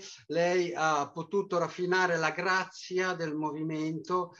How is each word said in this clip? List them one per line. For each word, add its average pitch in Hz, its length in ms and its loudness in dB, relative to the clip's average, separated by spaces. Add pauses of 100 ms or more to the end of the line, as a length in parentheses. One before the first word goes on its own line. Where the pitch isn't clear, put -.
(280)
lei 175 460 2
ha 151 380 2
potuto 196 460 -2
raffinare 175 580 2
la 160 160 2
grazia 185 840 0
del 160 200 -4
movimento, 156 1040 -2